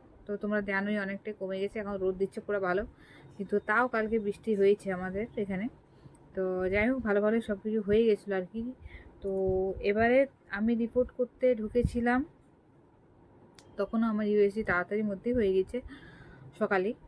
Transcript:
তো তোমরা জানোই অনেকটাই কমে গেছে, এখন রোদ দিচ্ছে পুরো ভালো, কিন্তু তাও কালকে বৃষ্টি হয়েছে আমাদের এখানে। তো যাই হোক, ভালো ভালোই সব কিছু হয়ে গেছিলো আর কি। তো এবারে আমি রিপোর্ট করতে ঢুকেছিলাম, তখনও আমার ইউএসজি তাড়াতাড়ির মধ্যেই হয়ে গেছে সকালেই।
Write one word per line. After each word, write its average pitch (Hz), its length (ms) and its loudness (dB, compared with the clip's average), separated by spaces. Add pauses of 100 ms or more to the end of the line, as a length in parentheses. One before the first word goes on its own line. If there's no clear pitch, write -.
(260)
তো 202 120 -6
তোমরা 208 240 -2
জানোই 202 360 -2
অনেকটাই 196 420 -6
কমে 190 200 -6
গেছে, 202 200 -4
এখন 202 180 -6
রোদ 185 200 0
দিচ্ছে 190 240 -4
পুরো 208 180 -2
ভালো, 190 240 0 (540)
কিন্তু 202 220 -2
তাও 226 280 2
কালকে 220 320 -2
বৃষ্টি 208 360 -2
হয়েছে 196 380 4
আমাদের 185 320 -4 (120)
এখানে। 196 280 -4 (680)
তো 185 340 -2
যাই 208 200 2
হোক, 262 140 0
ভালো 202 180 2
ভালোই 220 200 2
সব 208 220 -4
কিছু 214 180 0
হয়ে 208 240 4
গেছিলো 202 300 2
আর 185 160 -2
কি। 226 100 -6 (600)
তো 196 100 -4 (480)
এবারে 233 480 4 (220)
আমি 220 260 0
রিপোর্ট 233 360 0
করতে 254 440 0
ঢুকেছিলাম, 240 720 0 (1500)
তখনও 226 300 0
আমার 214 200 0
ইউএসজি 208 360 2
তাড়াতাড়ির 196 420 -2
মধ্যেই 208 280 -2
হয়ে 208 200 2
গেছে 190 280 0 (760)
সকালেই। 202 340 0 (140)